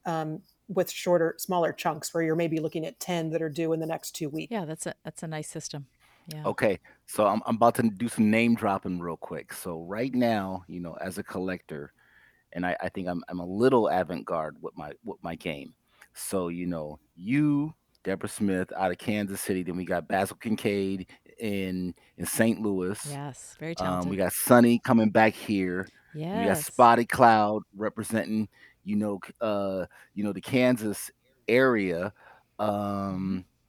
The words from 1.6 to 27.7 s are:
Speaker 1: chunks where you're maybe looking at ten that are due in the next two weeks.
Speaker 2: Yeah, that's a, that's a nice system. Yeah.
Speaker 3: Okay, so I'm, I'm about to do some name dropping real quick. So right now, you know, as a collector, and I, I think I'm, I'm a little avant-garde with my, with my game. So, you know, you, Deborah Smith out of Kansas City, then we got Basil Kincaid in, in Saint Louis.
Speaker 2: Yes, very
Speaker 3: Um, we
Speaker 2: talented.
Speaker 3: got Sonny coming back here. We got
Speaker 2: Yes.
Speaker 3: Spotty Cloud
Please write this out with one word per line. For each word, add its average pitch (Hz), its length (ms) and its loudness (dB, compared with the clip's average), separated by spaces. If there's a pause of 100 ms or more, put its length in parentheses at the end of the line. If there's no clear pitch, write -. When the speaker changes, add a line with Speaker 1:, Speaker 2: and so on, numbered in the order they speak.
Speaker 1:
chunks - 420 -4
where 165 100 0
you're 160 120 2
maybe 165 240 0
looking 160 260 -4
at - 140 -12
ten 165 300 -2
that 160 120 -2
are 160 80 -2
due 160 240 0
in 160 60 -2
the 156 60 -2
next 160 260 -6
two 156 180 -6
weeks. 156 200 -8
Speaker 2:
Yeah, 208 140 -4
that's 160 220 -8
a, 165 80 -6 (100)
that's - 180 -12
a 170 60 -8
nice 156 200 -8
system. 147 400 -10 (380)
Yeah. 151 200 -8
Speaker 3:
Okay, 107 320 0 (280)
so 107 200 2
I'm, 104 200 2
I'm 113 100 0
about 117 200 6
to 131 120 0
do 107 200 -2
some 110 220 4
name 117 240 6
dropping 98 460 -2
real 85 160 -6
quick. - 360 -12
So 82 320 -10
right 110 300 -4
now, 101 540 0
you 98 120 -10
know, 85 200 -8
as 90 160 -8
a 101 60 -8
collector, 90 680 -6 (600)
and 87 140 -4
I, 90 140 0
I 92 100 -4
think 90 180 -6
I'm, 87 200 -4
I'm 90 120 -8
a 87 60 -8
little 113 420 4
avant-garde 82 760 -2
with - 140 -12
my, 76 160 -12 (120)
with 101 180 -12
my 85 140 -8
game. 78 380 -10 (400)
So, 92 340 -4
you 87 180 -6
know, 78 340 -6 (160)
you, 143 580 0 (300)
Deborah 98 240 -4
Smith 95 480 0
out 95 160 2
of 87 60 -6
Kansas 104 420 -2
City, 92 220 -2
then 87 140 -4
we 90 100 -4
got 87 220 -2
Basil 95 280 0
Kincaid 98 720 -2 (300)
in, 92 560 -4 (240)
in 104 80 -4
Saint 113 360 2
Louis. 98 420 -2
Speaker 2:
Yes, 143 540 -10
very 160 200 -8
Speaker 3:
Um, 90 300 -2
we 98 80 -2
Speaker 2:
talented. - 20 -2
Speaker 3:
got 90 140 2
Sonny 120 480 8
coming 113 300 4
back 110 240 6
here. 92 540 -2 (440)
We - 120 -2
got 175 140 2
Speaker 2:
Yes. - 20 -4
Speaker 3:
Spotty 120 460 6
Cloud 110 560 6 (120)